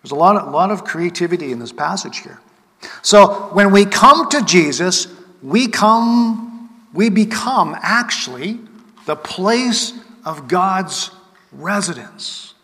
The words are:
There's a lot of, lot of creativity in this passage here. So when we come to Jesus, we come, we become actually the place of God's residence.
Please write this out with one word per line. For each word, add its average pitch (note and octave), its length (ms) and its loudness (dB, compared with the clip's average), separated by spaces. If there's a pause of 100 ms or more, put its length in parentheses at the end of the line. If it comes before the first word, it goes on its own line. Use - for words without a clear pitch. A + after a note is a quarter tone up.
There's C3 100 -12
a C#3+ 40 -6
lot F3+ 200 4
of, C#3+ 160 -4
lot F3 180 0
of G#3 140 -4
creativity E3+ 680 -4
in A#2+ 60 -6
this A#2+ 140 -12
passage - 460 -8
here. - 220 -18 (640)
So G3+ 500 6
when G3+ 200 4
we G3+ 140 6
come C#4 440 4
to C#4+ 120 0
Jesus, F3 680 0 (340)
we G3 260 0
come, A3+ 1200 0
we G#3+ 160 2
become G#3+ 720 0
actually G3 800 -4 (480)
the D3+ 100 -4
place A3+ 760 -2 (300)
of D3 240 -10
God's F#3 600 -2 (420)
residence. D#3+ 1120 -10